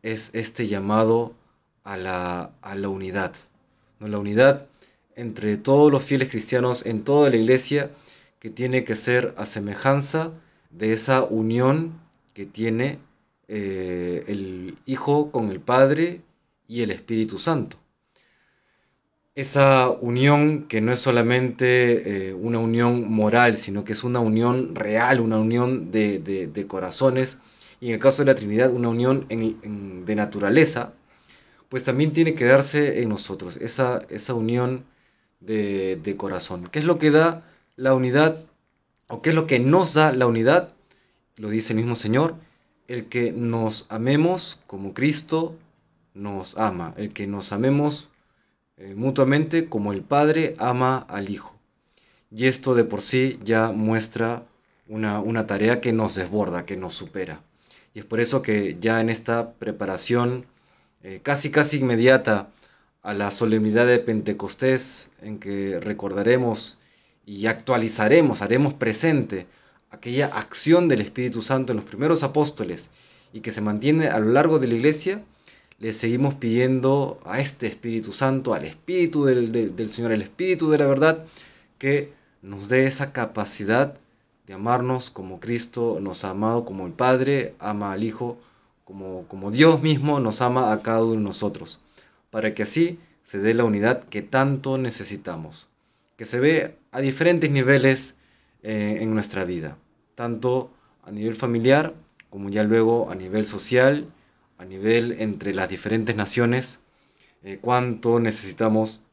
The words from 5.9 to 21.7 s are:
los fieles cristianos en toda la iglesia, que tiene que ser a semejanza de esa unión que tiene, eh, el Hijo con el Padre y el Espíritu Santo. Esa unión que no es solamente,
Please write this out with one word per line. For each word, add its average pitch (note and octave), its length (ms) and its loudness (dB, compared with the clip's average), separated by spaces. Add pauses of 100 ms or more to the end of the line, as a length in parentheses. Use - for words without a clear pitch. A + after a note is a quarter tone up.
los C3+ 100 2
fieles C3 280 0
cristianos B2 560 -2
en G#2+ 180 -4
toda C#3+ 240 6
la A#2+ 80 4
iglesia, B2+ 540 2 (480)
que A2+ 100 -16
tiene B2+ 360 -2
que A2+ 120 -4
ser B2 400 0
a G#2 80 -8
semejanza C#3 880 -2 (380)
de A2 240 -2
esa B2+ 300 2
unión B2+ 680 0 (400)
que G2+ 140 -12
tiene, A#2 520 -4 (500)
eh, F#2 800 -6
el F#2+ 580 -10
Hijo D3 440 -2
con A2+ 200 -2
el F#2+ 100 -8
Padre D3+ 640 2 (440)
y A#2 140 -8
el G#2+ 100 -2
Espíritu A2 480 -4
Santo. C3+ 380 -2 (1600)
Esa C3+ 560 6
unión D3 800 2
que A2 120 0
no A2 100 2
es B2 100 0
solamente, B2 1300 2